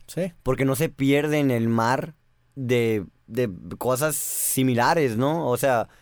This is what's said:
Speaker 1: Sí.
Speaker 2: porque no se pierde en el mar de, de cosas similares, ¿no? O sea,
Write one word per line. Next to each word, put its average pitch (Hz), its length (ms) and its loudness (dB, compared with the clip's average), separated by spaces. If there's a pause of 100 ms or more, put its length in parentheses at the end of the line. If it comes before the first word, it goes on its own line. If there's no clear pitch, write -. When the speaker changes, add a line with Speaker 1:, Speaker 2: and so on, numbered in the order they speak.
Speaker 1:
Sí. 175 340 -6
Speaker 2:
porque 131 240 -2
no 135 100 2
se 120 140 -2
pierde 143 480 2
en 143 140 2
el 113 180 0
mar 120 460 0 (400)
de, 117 500 0 (220)
de 113 240 -2 (260)
cosas 131 380 -2
similares, 131 1000 0
¿no? 147 320 0
O 123 100 0
sea, 127 320 0 (120)